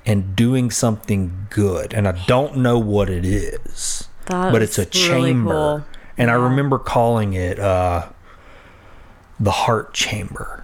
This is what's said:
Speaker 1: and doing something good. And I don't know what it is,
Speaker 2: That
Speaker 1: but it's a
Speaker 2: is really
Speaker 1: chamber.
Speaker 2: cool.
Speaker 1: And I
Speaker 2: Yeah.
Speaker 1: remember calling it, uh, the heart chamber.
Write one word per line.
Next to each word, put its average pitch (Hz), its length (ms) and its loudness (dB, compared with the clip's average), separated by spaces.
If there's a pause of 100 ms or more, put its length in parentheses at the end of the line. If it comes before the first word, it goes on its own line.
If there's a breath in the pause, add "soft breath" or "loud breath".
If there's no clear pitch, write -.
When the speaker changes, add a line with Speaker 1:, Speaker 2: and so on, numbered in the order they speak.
Speaker 1:
and 95 300 0
doing 123 360 2
something 98 760 -2
good. 95 440 -2
And 104 140 0
I 92 60 2 (120)
don't 135 320 2
know 123 220 4
what 104 300 2
it 90 140 -2
is, - 840 -2 (180)
Speaker 2:
That 185 260 0
Speaker 1:
but 113 100 4
it's 107 160 -2
a 107 120 0
Speaker 2:
is - 200 0
really 131 220 2
Speaker 1:
chamber. 120 200 2
Speaker 2:
cool. 151 340 0 (320 loud breath)
Speaker 1:
And 120 140 2
I 120 40 4
Speaker 2:
Yeah. 123 80 4
Speaker 1:
remember 135 360 2
calling 117 540 2
it, 90 260 -2
uh, 90 480 2 (1300 loud breath)
the 101 120 2
heart - 420 0
chamber. - 720 -6